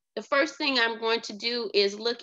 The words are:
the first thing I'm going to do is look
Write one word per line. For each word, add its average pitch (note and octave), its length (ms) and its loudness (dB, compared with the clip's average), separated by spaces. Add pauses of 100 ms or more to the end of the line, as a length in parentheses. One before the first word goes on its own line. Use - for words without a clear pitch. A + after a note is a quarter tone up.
(140)
the G#3+ 80 -6
first - 340 2
thing C#4 220 0
I'm A3+ 220 2
going A3+ 220 2
to A3+ 100 -10
do A#3 400 -4
is G3+ 260 2
look A#3 240 -4